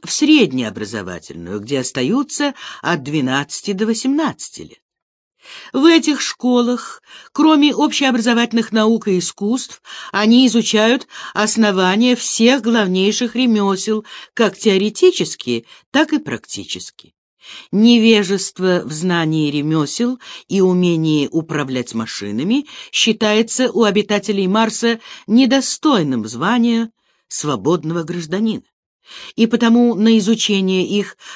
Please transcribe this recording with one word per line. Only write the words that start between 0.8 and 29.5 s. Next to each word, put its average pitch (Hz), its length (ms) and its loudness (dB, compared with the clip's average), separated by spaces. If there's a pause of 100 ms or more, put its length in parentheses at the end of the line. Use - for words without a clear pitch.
где 123 200 -4
остаются 240 760 -2 (300)
от 135 180 -2
двенадцати 139 720 -4
до 202 160 -2
восемнадцати 269 720 -4
лет. - 200 -20 (920)
В 269 120 2
этих 311 360 4
школах, 247 800 -2 (280)
кроме 294 440 4
общеобразовательных 233 960 0
наук 220 360 2
и 185 120 2
искусств, - 600 -6 (320)
они 226 360 4
изучают 220 600 2 (280)
основания 214 800 2
всех 240 480 2
главнейших 214 720 0
ремёсел, 214 680 0 (280)
как 202 240 0
теоретически, 190 1120 0 (240)
так 302 220 2
и 302 40 0
практически. - 960 -10 (580)
Невежество 202 1120 2
в 151 60 -10
знании 156 600 0
ремёсел 156 680 -2 (300)
и 196 140 0
умении 170 680 2
управлять 143 640 -4
машинами 113 720 -4 (260)
считается 220 800 0
у 226 120 2
обитателей 202 640 0
Марса 226 520 0 (280)
недостойным 220 1000 2
звания 226 640 0 (380)
свободного 151 720 -2
гражданина, 175 600 -6 (720)
и 226 100 4
потому 233 480 2